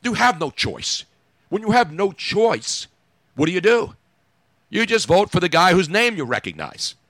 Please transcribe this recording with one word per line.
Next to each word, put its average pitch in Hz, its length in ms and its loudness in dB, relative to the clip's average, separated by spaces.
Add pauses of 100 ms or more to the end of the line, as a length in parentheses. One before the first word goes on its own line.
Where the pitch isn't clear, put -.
You 240 120 -4
have 226 240 2
no 156 120 -4
choice. - 540 -6 (440)
When 214 140 -4
you 220 80 0
have 226 220 2
no 190 200 -2
choice, - 760 -2 (500)
what 147 100 0
do 170 60 0
you 180 80 -2
do? 220 340 2 (760)
You 220 160 0
just 220 200 0
vote 190 240 4
for 180 100 0
the 175 80 0
guy 170 240 4
whose 175 160 2
name 220 280 0
you 151 80 -6
recognize. 92 680 -8 (160)